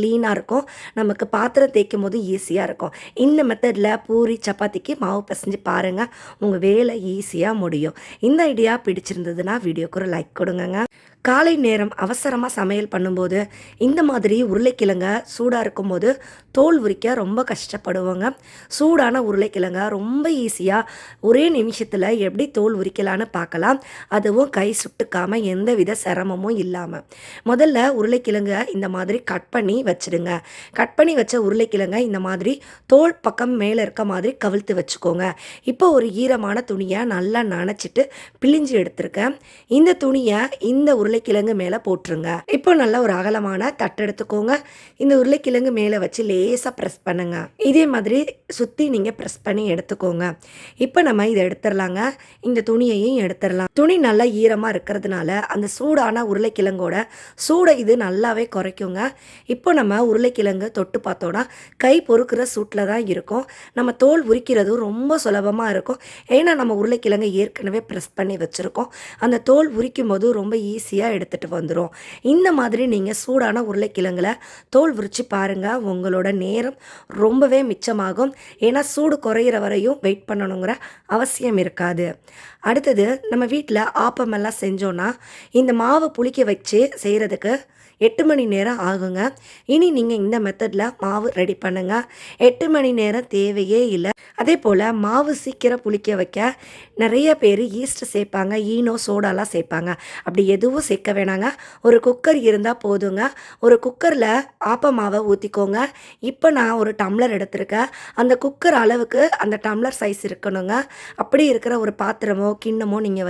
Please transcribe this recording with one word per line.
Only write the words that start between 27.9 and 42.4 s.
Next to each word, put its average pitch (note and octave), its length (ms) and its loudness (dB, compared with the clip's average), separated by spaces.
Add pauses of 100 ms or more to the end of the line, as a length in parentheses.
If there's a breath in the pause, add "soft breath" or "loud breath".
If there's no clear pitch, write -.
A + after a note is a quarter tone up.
உருளைக்கிழங்க G#3+ 520 0 (220)
இந்த G3 220 -4
மாதிரி F#3 240 -4 (120)
கட் F3+ 240 -8
பண்ணி G#3+ 220 0 (100)
வச்சிடுங்க. F3 460 -4 (460 loud breath)
கட் - 180 0
பண்ணி D#4+ 220 6
வச்ச A3 140 -2 (120)
உருளைக்கிழங்க G#3 520 0 (100)
இந்த F#3+ 200 -2
மாதிரி F#3+ 260 -2 (400 loud breath)
தோல் E4 220 6 (120)
பக்கம் B3 360 -2
மேல G#3+ 240 0
இருக்க A3 240 -4
மாதிரி F#3+ 220 -2 (100)
கவிழ்த்து G3+ 360 -2
வச்சுக்கோங்க. F3 440 -4 (480 loud breath)
இப்போ F4+ 240 4
ஒரு A#3 100 4 (180)
ஈரமான A#3 480 -2
துணியை F#3+ 280 -4 (160)
நல்லா G#3 260 -2 (120)
நனைச்சிட்டு G3+ 500 -2 (400 loud breath)
பிழிஞ்சு C#4+ 400 2
எடுத்திருக்கேன். G3+ 500 -4 (460 loud breath)
இந்த F4 240 0
துணியை B3+ 340 0 (340)
இந்த C#4+ 180 4 (100)
உருளைக்கிழங்கு A3 600 0
மேல F3+ 140 -2 (140)
போட்டுருங்க. E3 420 -4 (260)